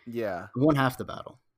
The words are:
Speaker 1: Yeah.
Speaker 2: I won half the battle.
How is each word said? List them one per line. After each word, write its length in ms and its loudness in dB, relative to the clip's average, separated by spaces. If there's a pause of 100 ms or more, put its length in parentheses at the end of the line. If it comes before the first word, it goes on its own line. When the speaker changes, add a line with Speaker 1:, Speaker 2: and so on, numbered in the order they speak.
Speaker 1:
Yeah. 480 -4
Speaker 2:
I 40 -2
won 180 6
half 220 2
the 60 -4
battle. 360 -12 (180)